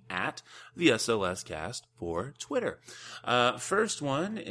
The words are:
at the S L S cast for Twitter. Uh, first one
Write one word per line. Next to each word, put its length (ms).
at 320
the 140
S 180
L 160
S 200
cast 420
for 400
Twitter. 400
Uh, 340
first 440
one 500